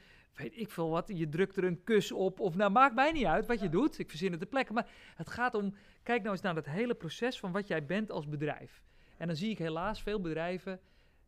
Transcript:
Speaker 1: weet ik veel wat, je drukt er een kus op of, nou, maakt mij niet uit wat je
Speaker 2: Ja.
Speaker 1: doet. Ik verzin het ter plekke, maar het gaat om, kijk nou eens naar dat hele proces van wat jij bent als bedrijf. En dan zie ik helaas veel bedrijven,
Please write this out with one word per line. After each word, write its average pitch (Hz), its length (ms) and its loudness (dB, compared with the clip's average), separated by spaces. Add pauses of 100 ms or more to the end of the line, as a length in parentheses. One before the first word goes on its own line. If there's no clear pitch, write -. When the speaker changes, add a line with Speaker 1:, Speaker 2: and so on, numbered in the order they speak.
(340)
Speaker 1:
weet - 240 -10
ik 208 120 -6
veel 165 200 -2
wat, 170 240 -2
je 165 140 -2
drukt 175 280 0
er 180 80 2
een 180 200 0
kus 214 280 4
op 190 280 0
of, 185 160 0
nou, 202 140 4
maakt 254 240 6
mij 277 180 6
niet 294 120 2
uit 185 220 4
wat 233 120 2
je 208 60 -2
Speaker 2:
Ja. 175 60 0
Speaker 1:
doet. 226 280 2
Ik 185 120 -8
verzin 180 200 -2
het 170 100 -4
ter 190 80 -8
plekke, 262 240 0
maar 220 180 -2 (240)
het - 160 -10
gaat 247 240 0
om, 202 200 0 (280)
kijk 233 180 0
nou 208 120 -2
eens 185 100 -2
naar 180 120 0
dat 156 120 -4
hele 220 280 0
proces 233 460 -4
van 185 120 -4
wat 202 160 -2
jij 160 180 0
bent 202 240 -2
als 151 180 -4
bedrijf. 147 540 -6 (340)
En 165 100 -6
dan 170 100 -2
zie 202 140 -2
ik 202 80 -4
helaas 170 440 -4
veel 208 180 -2
bedrijven, 175 600 -4 (480)